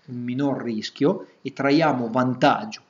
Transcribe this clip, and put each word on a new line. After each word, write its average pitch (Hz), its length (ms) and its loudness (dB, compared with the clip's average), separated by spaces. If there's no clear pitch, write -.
un 123 100 -10
minor 123 420 -2
rischio 117 640 -2
e 131 140 -10
traiamo 139 560 2
vantaggio 123 800 0